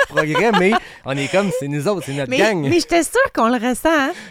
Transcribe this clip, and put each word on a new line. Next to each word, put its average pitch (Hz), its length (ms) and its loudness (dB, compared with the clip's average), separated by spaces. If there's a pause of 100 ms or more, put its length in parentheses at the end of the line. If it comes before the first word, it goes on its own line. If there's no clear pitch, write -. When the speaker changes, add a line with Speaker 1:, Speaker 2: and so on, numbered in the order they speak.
Speaker 1:
progrès, 160 500 0
mais 185 140 4 (320)
on 123 100 -8
est 139 160 -4
comme, 196 200 2 (100)
c'est 143 80 -6
nous 143 200 -2
autres, 196 180 -2
c'est 135 80 -8
notre 139 160 -4
Speaker 2:
Mais, 131 80 0
Speaker 1:
gang. 196 280 2
Speaker 2:
mais 339 140 4
j'étais 339 220 0
sûre 453 180 -2 (140)
qu'on 226 140 2
le 247 80 2 (120)
ressent, 254 240 0
hein. 294 200 0 (180)